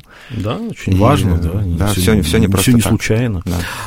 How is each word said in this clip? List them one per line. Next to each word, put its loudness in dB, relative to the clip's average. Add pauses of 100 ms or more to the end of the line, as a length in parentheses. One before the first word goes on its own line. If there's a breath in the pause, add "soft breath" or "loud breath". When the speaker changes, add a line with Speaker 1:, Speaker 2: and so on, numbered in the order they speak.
(300 loud breath)
Speaker 1:
Да, -6
очень -6
Speaker 2:
И, 2
Speaker 1:
важно, 2
Speaker 2:
э, 2
Speaker 1:
да, -2
Speaker 2:
да, 0
Speaker 1:
все -2
Speaker 2:
все, 2
Speaker 1:
не, 4
Speaker 2:
все 0
не 4
Speaker 1:
все 2
Speaker 2:
просто 2
Speaker 1:
не 4
Speaker 2:
так. 0
Speaker 1:
случайно. 0
Speaker 2:
Да. -4 (300 loud breath)